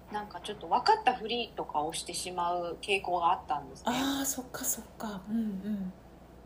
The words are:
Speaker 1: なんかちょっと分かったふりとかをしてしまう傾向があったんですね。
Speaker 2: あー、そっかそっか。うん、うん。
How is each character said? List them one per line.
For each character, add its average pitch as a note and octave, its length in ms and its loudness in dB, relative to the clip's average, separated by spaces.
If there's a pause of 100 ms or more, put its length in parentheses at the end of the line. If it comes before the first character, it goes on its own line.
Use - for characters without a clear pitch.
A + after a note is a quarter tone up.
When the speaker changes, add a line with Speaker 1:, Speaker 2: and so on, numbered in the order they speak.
(100)
Speaker 1:
な G#3 120 -4
ん G3+ 40 -10
か F3 140 -12
ち - 100 -6
ょ G#3 40 -6
っ - 20 -12
と E3 120 -10
分 G#3+ 160 6
か A4 140 8
っ - 60 -6
た B3+ 80 6
ふ G#3+ 160 -4
り A#3+ 260 -2
と D#3+ 100 -4
か D3+ 180 0
を D#3+ 100 0
し - 100 -4
て F3 100 -8
し F3+ 200 -4
ま F3 220 2
う F3 260 -2
傾 G3 220 2
向 F3 180 2
が E3+ 120 8
あ F#3 40 2
っ - 100 -4
た D3 140 0
ん C#3 80 -10
で - 80 -14
す - 100 -14
ね。 A#3+ 80 4
Speaker 2:
あ C#4 280 0
ー、 - 20 -2
そ B3+ 180 0
っ - 40 -14
か - 180 -8
そ A#3 180 -2
っ - 20 -16 (140)
か。 G3+ 220 -6 (100)
う - 20 -4
ん、 A3+ 40 4
う A3+ 40 4
ん。 G3 520 -2 (540)